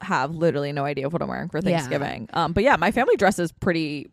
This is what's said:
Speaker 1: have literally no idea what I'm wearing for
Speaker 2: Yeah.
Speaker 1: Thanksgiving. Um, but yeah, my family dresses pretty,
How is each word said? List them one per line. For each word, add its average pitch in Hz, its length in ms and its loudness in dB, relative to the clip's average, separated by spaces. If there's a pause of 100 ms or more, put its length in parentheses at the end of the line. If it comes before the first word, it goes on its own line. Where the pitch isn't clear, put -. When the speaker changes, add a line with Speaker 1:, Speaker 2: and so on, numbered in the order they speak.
Speaker 1:
have 160 340 -2
literally 143 360 0
no 143 140 -2
idea 139 240 -2
what 165 140 -2
I'm 139 40 -6
wearing 131 220 -6
for - 80 -6
Speaker 2:
Yeah. 175 220 0
Speaker 1:
Thanksgiving. 143 540 -6
Um, 165 200 0
but 202 100 2
yeah, 262 120 6
my 175 160 2
family 247 240 4
dresses 185 360 2
pretty, 156 600 -2